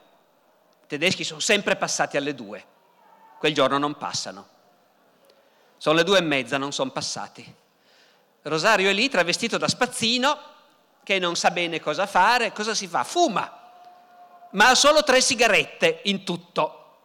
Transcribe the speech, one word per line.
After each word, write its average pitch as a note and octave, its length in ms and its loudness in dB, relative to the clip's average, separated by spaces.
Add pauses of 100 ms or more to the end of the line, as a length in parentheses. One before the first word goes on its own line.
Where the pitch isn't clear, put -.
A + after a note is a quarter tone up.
(840)
I - 20 -20
tedeschi E3 380 -2
son D3+ 160 -10
sempre G3+ 360 0
passati D#3 420 -4
alle C#3+ 160 -4
due. G#2 280 -14 (760)
Quel D#3 160 -2
giorno C3+ 240 2
non D3 180 -4
passano. F#2+ 520 -10 (1300)
Son D#3 160 0
le E3 100 4
due F#3+ 140 2
e F3+ 40 4
mezza, C#3 360 -2
non C#3 140 -6
son C3 200 -4
passati. - 640 -12 (880)
Rosario F#3+ 480 2
è - 20 2
lì, A3 160 0
travestito F#3+ 480 0
da D3+ 100 -2
spazzino, B3 720 -2 (640)
che G3 160 -2
non F3 180 -2
sa F#3+ 140 0
bene E3+ 300 -4
cosa D#3 260 -4
fare. G#3 460 2
Cosa G#3+ 220 -6
si G3 120 -6
fa? D#3+ 160 -2
Fuma, B3 580 0 (920)
ma G3+ 180 6
ha B3+ 60 8
solo D4 280 6
tre B3+ 200 4
sigarette F#3+ 840 2
in G3 180 -2
tutto. - 840 -6